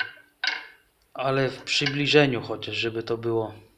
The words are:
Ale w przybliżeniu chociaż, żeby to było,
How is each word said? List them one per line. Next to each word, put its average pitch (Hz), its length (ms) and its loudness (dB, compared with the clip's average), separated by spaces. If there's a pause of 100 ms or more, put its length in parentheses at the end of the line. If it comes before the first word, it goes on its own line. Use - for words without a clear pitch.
(1160)
Ale 135 340 2
w - 140 -10
przybliżeniu 139 760 4
chociaż, 107 360 -6
żeby 113 260 -2
to 113 160 -2
było, 113 360 0 (240)